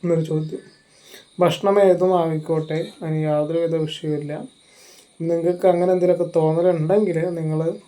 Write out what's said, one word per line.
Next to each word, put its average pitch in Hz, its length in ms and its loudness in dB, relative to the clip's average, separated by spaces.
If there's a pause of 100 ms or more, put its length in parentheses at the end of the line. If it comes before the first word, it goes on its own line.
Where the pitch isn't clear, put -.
എന്നൊരു 165 260 0
ചോദ്യം. 156 320 -4 (800)
ഭക്ഷണം 196 340 2 (100)
ഏതും 180 320 4
ആയിക്കോട്ടെ, 160 600 -2 (220)
അതിന് 156 280 -4
യാതൊരുവിധ 160 480 -2 (100)
വിഷയവുമില്ല. 151 480 -6 (960)
നിങ്ങൾക്ക് 170 420 0
അങ്ങനെ 175 220 2
എന്തെങ്കിലുമൊക്കെ 180 420 2
തോന്നലുണ്ടെങ്കിൽ 170 840 2 (200)
നിങ്ങൾ 156 240 -2 (260)